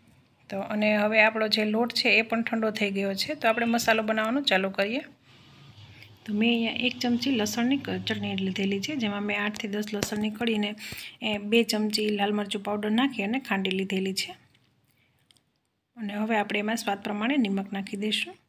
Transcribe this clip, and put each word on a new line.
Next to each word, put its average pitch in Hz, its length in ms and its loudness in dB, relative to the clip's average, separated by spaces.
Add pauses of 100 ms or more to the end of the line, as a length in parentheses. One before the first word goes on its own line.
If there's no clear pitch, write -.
(480)
તો 196 120 -6
અને 214 360 2
હવે 214 260 6
આપણો 220 260 4
જે 214 160 2
લોટ 226 280 0
છે, - 160 0
એ 214 140 6
પણ 226 200 0
ઠંડો 220 280 0
થઈ 214 200 0
ગયો 196 240 0
છે. 196 200 -4
તો - 140 0
આપણે 226 180 2
મસાલો 233 360 2
બનાવવાનો 220 380 0
ચાલુ 190 300 2
કરીએ. 208 300 -2 (1300)
તો 208 80 -4
મેં 226 160 4
અહીંયા 233 220 0
એક 247 260 -2
ચમચી 240 320 0
લસણની 240 460 2
ક-, 190 220 -4
ચટણી 202 380 -4
લીધેલી 196 440 0
છે, 302 160 -4
જેમાં 208 260 -2
મેં 208 200 -2
આઠથી 208 260 -4
દસ 208 260 -4
લસણની 208 360 -2
કળીને, 214 440 0 (480)
એ, 214 160 -2
બે 214 240 4
ચમચી 214 460 0
લાલ 208 240 0
મરચું 202 300 -2
powder 208 280 -2
નાખી 240 320 2
અને 220 160 0
ખાંડી 190 320 0
લીધેલી 190 440 0
છે. - 200 -6 (1600)
અને 208 180 -6
હવે 220 220 0
આપણે 208 220 0
એમાં 214 180 0
સ્વાદ 202 260 -2
પ્રમાણે 214 340 0
નિમક 196 360 0
નાખી 196 240 -6
દઈશું. 214 380 -2 (140)